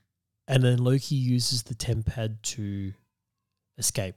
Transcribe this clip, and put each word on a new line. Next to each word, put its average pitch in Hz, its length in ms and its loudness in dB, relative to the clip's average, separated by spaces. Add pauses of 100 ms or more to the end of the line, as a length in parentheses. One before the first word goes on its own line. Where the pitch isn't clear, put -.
(480)
and 131 160 4
then 123 140 6
Loki 127 380 2
uses 123 480 0
the - 120 -8
Tempad 110 680 -2
to 98 500 -6 (840)
escape. 98 400 -4